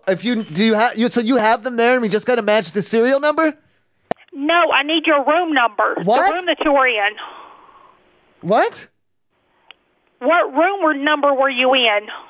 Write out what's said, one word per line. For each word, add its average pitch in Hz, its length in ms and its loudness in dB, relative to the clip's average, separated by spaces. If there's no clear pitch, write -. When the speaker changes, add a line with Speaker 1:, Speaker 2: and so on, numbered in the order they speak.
Speaker 1:
if 185 160 -2
you, 226 200 -2
do 160 200 -4
you 220 120 2
ha-, 220 200 2
you, 226 140 0
so - 100 -2
you 233 180 0
have 220 260 2
them 247 120 -6
there 233 180 2
and 254 80 0
we 220 80 -2
just 208 160 -2
gotta 240 160 0
match 208 300 0
the 208 100 -4
serial 240 380 2
number? 302 380 0
Speaker 2:
No, 294 220 -4
I 269 120 0
need 311 220 -2
your 294 200 2
room 320 280 0
number. 220 500 0
Speaker 1:
What? 254 260 2
Speaker 2:
The 320 60 -4
room 359 100 -6
that 339 180 -2
you 311 80 0
were 269 160 2
in. 214 280 -2
Speaker 1:
What? 262 460 -2
Speaker 2:
What 302 340 0
room 359 300 0
or 311 100 2
number 285 400 0
were 269 160 0
you 254 240 0
in? 214 340 0